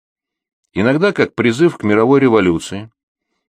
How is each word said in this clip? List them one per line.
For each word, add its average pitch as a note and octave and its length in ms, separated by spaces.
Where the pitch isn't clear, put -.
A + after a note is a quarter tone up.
Иногда C#3+ 400
как - 240
призыв A#2+ 420
к - 60
мировой A2+ 380
революции, G2+ 680